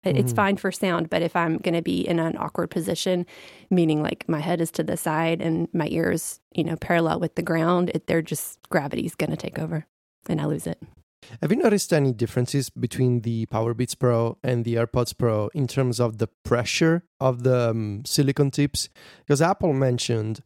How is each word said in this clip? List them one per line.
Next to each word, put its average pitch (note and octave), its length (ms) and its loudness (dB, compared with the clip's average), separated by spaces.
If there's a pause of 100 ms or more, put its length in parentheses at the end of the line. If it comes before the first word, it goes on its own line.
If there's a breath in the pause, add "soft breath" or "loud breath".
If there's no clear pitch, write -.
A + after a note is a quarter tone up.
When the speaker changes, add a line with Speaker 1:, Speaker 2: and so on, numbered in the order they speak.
Speaker 1:
it, E3 140 2
it's B2 140 2
Speaker 2:
Mm-hmm. A2+ 40 -2
Speaker 1:
fine G3+ 220 2
for F#3+ 140 -2
sound, E3 380 -2
but E3+ 120 0
if E3 140 -2
I'm E3 240 2
gonna E3+ 220 0
be F3 260 -2
in E3 120 0
an E3 180 -2
awkward E3+ 340 -4
position, F3+ 540 -2 (440 loud breath)
meaning, D#3 320 4
like, - 260 -4
my D#3+ 120 0
head E3+ 200 0
is E3 120 -2
to D#3+ 120 -2
the E3 140 -2
side E3 440 -2
and E3 320 0
my E3 180 0
ears, E3+ 480 -2 (140)
you E3 100 0
know, E3 120 -2
parallel E3 440 0
with D#3+ 160 -4
the E3 80 -2
ground, F3 500 2
it, - 140 -4
they're E3 140 2
just, - 360 -8 (120)
gravity's C#3+ 460 -2
gonna D#3 220 -2
take - 220 -8
over D#3+ 260 -6 (420)
and D3+ 140 -2
I D3+ 40 -2
lose D#3 220 -4
it. - 140 -8 (580 loud breath)
Speaker 2:
Have D3+ 120 -2
you A#3 60 2
noticed G#3+ 360 2
any C#3 200 4
differences A#2+ 580 -2
between B2 500 0
the A2+ 240 -2
Power A#2 300 -2
Beats A#2+ 180 -4
Pro A#2 500 2
and A#2+ 220 0
the A#2+ 80 -2
AirPods A#2 420 0
Pro G#2+ 380 0
in C#3 140 0
terms B2 320 -2
of A2+ 180 0
the G#2+ 100 0 (160)
pressure D#3+ 600 2 (160)
of B2 240 0
the, B2 260 4
um, G#2+ 360 -2
silicone C#3 440 2
tips? - 400 -2 (380 loud breath)
'Cause C#3 120 4
Apple E3+ 340 2
mentioned A#2+ 720 0